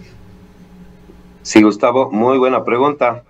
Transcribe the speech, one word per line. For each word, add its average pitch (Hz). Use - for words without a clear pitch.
Sí, -
Gustavo, 120
muy 123
buena 127
pregunta. 120